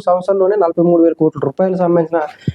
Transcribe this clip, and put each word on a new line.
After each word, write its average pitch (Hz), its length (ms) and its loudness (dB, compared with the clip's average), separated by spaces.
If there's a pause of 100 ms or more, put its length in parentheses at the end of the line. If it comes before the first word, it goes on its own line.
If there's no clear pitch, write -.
సంవత్సరాల్లోనే 185 500 0
నలభై 170 260 0
మూడు 170 200 2
వేల 165 100 4
కోట్ల 156 320 -2
రూపాయల 185 300 -2
సంబంధించిన 170 480 0 (320)